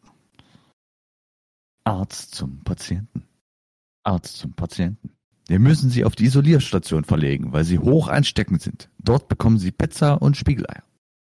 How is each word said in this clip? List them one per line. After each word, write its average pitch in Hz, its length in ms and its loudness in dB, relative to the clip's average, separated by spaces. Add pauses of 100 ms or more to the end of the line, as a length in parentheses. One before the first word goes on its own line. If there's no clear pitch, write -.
(1800)
Arzt - 520 -6
zum 67 280 -12
Patienten. - 640 -8 (760)
Arzt 92 340 -4
zum - 160 -12
Patienten. - 640 -8 (320)
„Wir 92 120 2
müssen 135 300 4
Sie 120 160 0
auf 107 100 0
die 107 100 0
Isolierstation 131 800 2
verlegen, 71 480 0
weil 78 140 2
Sie 87 140 2
hoch 151 280 2
ansteckend 107 540 0
sind. - 280 -12 (100)
Dort 120 280 0
bekommen 113 300 2
Sie 95 140 -2
Pizza - 500 0
und 139 160 2
Spiegeleier.“ - 460 -4 (380)